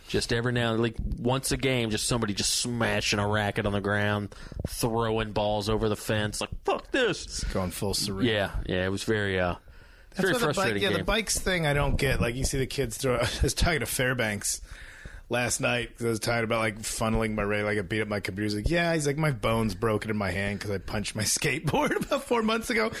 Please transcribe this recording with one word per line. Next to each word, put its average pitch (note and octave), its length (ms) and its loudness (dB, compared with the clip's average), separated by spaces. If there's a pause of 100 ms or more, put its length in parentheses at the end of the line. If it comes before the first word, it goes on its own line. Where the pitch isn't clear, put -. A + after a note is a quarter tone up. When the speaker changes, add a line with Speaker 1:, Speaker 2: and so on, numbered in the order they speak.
Speaker 1:
Just - 260 -2
every A#2+ 200 0
now A#2+ 220 2
and, A2+ 80 4
like, A#2 140 0 (220)
once B2+ 340 0
a C#3 60 0
game, B2+ 320 2
just G#2 160 0
somebody A2+ 260 0
just G2 220 0
smashing A2+ 640 0
a G#2 100 2
racket G#2 380 2
on G#2 60 2
the G2+ 100 0
ground, G2+ 520 2 (340)
throwing A2 640 0
balls G#2 360 2
over A2 220 2
the G2+ 60 2
fence. G#2+ 440 -2
Like, G#2 100 -4 (140)
"Fuck - 280 -2
this." A#3 340 2
Speaker 2:
It's - 180 -6
going F2+ 280 -2
full G2+ 220 -2
Serena. G#2 360 0
Speaker 1:
Yeah, G2+ 200 2 (160)
yeah, F#2 200 0
it F#2+ 40 0
was G2 140 -4
very, G2+ 340 2
uh, F2 180 2 (540)
Speaker 2:
That's - 100 -6
Speaker 1:
very F#3 120 2
Speaker 2:
what - 80 2
the D#3 60 0
bike, D3 80 0
Speaker 1:
frustrating A2 280 0
Speaker 2:
yeah, G2 80 2
Speaker 1:
game. - 80 0
Speaker 2:
the F#2 60 -2
bikes G3+ 340 0
thing F3 280 0
I C#3+ 80 2
don't C#3+ 220 2
get. C3 260 2
Like, A#2 140 0
you C3 80 0
see - 140 0
the C3 80 0
kids B2+ 300 -2
throw, B2+ 200 0
<laughs> A#2 40 0
I A#2+ 80 2 (140)
was - 100 2
talking E3+ 280 2
to A2+ 60 -2
Fairbanks A#2+ 760 0 (680)
last A#2+ 300 0
night A#2+ 380 0
'cause A#2+ 80 -2
I - 20 4
was A2+ 120 0
talking A#2 240 2
about, A2+ 160 2
like, A2 200 0
funneling A2 540 0
my G#2+ 80 0
race. G#2 220 2
Like, G#2 120 2
I G#2+ 60 0
beat G#2+ 180 -2
up G#2+ 80 -2
my G#2 120 0
computer. G2 260 -4
He's G#2 100 0
like, G#2+ 140 0
"Yeah." E3+ 240 2
He's D3+ 120 0
like, C#3+ 120 0
"My D#3 140 2
bone's A2+ 420 0
broken G#2+ 360 0
in G#2+ 60 0
my G2+ 140 0
hand G2 300 -2
'cause G#2 100 -6
I G2 80 -2
punched - 360 -4
my G#2+ 80 -2
<laughs> - 20 0
skateboard D#3 720 0
about D#4 280 -2
four A#3 180 2
months A3 280 0
ago." A3+ 200 2 (100)